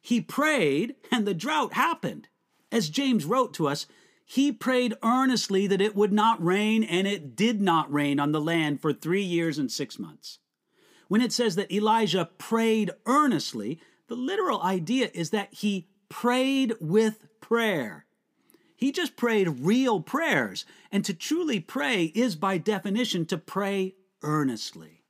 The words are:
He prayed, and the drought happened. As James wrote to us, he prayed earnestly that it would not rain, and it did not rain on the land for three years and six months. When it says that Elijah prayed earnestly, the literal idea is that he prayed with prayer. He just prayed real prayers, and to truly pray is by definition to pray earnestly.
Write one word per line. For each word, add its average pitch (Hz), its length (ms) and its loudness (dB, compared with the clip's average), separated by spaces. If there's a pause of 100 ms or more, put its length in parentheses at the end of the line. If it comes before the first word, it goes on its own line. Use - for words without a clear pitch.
He 233 200 0
prayed, 233 720 0 (180)
and 226 140 2
the 202 80 -2
drought 262 400 -2
happened. 254 540 -4 (440)
As 180 200 0
James 247 340 0
wrote 247 300 0
to 156 120 0
us, 147 200 -4 (360)
he 277 280 0
prayed 247 500 0
earnestly 226 640 2
that 190 160 0
it 208 140 0
would 202 180 2
not 214 320 4
rain, 214 380 4
and 190 240 0
it 151 280 -6
did 220 240 2
not 165 320 2
rain 143 280 0
on 147 120 0
the 156 80 0
land 151 420 0
for 151 120 0
three 190 300 -2
years 165 340 -2
and 135 140 -4
six - 260 -8
months. - 400 -16 (680)
When 214 140 2
it 240 100 -2
says 226 240 0
that 196 160 -4
Elijah 208 680 2
prayed 220 540 0 (160)
earnestly, 208 720 0 (260)
the 233 100 -10
literal 285 460 -2
idea 190 540 -2
is 170 160 -4
that 208 200 -4
he 202 360 -4 (200)
prayed 254 720 0
with 214 460 2 (160)
prayer. 196 640 -2 (680)
He 269 160 -2
just 330 240 -4
prayed 190 460 0
real 220 400 2
prayers, 180 640 -2 (260)
and 202 140 0
to 190 100 -4
truly 302 440 -2
pray 220 540 -2
is 220 220 0
by 190 240 -2
definition 202 680 -2
to 170 140 -4
pray 196 560 -4 (260)
earnestly. 123 880 -4